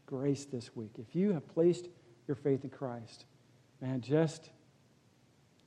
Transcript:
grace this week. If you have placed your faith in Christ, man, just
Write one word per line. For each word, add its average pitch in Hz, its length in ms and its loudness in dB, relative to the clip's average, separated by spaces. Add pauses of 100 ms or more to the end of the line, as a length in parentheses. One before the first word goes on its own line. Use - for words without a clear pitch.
grace 139 380 0
this - 300 -10
week. 110 240 -10
If 117 160 -16
you 196 180 2
have 147 140 -2
placed 170 420 2 (380)
your 147 80 -2
faith 135 300 0
in 131 60 -8
Christ, 120 540 -10 (560)
man, 131 200 -2
just 151 500 2 (1160)